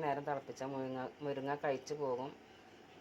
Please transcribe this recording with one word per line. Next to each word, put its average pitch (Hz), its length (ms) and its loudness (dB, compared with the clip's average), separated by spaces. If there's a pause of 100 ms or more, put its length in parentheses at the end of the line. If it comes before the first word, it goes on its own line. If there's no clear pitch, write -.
നേരം 143 240 4
തിളപ്പിച്ചാൽ 139 460 -2
മുരിങ്ങ, 131 300 0 (200)
മുരിങ്ങ 139 400 2
കഴിച്ച് 139 280 2 (100)
പോകും. 131 260 2 (680)